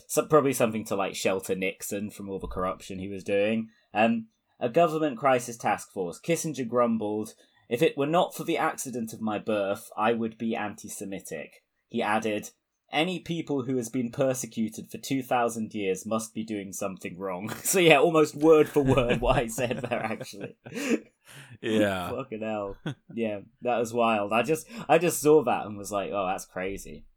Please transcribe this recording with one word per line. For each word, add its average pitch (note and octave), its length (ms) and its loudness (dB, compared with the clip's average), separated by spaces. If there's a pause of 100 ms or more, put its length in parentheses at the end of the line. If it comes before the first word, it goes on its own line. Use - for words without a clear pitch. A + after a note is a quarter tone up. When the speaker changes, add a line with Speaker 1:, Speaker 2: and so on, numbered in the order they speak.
Speaker 1:
so, C#3+ 200 0
probably C#3 260 4
something A2 320 0
to, G#2 100 -2
like, F#2 200 -2
shelter F#2+ 400 0
Nixon G2 560 -4
from G2+ 180 -14
all G2 80 -6
the F#2 80 -8
corruption F#2 540 -6
he F#2+ 100 -8
was F#2+ 140 -10
doing. G#2+ 460 2 (220)
Um, A2+ 360 2 (320)
a A#2+ 100 -2
government D#3 480 2
crisis B2 400 0
task G2+ 340 -2
force. F2 320 -6
Kissinger D#3 440 -2
grumbled, A2 680 0 (340)
"If A#2+ 140 0
it D#3+ 160 2
were C#3 80 0
not D#3+ 300 2
for D#3+ 80 -8
the D#3+ 160 -2
accident B2 540 -4
of G#2+ 60 -12
my G#2+ 200 -2
birth, G2+ 580 -2
I A2 160 4
would A2+ 240 -4
be A2+ 180 -2
anti-Semitic." F#2+ 1080 -10 (240)
He A2+ 160 -4
added, G#2 480 -2 (400)
"Any E3+ 260 0
people D3+ 460 -4
who B2+ 140 -2
has A#2 120 -4
been A#2+ 220 -2
persecuted A2+ 800 -2
for A2+ 80 -10
two C3+ 240 -4
thousand A#2 500 -2
years G2 320 -2
must A2 300 -4
be A2 80 -6
doing G2+ 280 -6
something F#2 460 -8
wrong." F#2+ 400 -6
<laughs> - 60 -14
So - 160 2
yeah, D#3+ 180 10
almost D#3 380 4
word D3+ 340 8
for D3 140 2
word B2 380 4
what B2 160 4
I B2 100 0
said A#2+ 420 -4
there, A2+ 140 -4
actually. - 520 -8 (160)
<laughs> B3+ 360 -4 (520)
Speaker 2:
Yeah. G#2 520 0
Speaker 1:
Fucking A#2+ 320 -8
hell. G#2 340 -6 (380)
Yeah, A2 240 -2 (240)
that A#2+ 160 0
was A#2 120 -2
wild. A2+ 400 2
I A#2 120 2
just, D#3 240 -2 (200)
I D#3+ 120 6
just E3 200 0
saw D3 260 6
that G2+ 200 0
and G#2 140 -10
was G2 120 -10
like, F#2+ 220 -2
"Oh, G2 140 0
that's F#2 180 -4
crazy. F#2 600 -8 (120)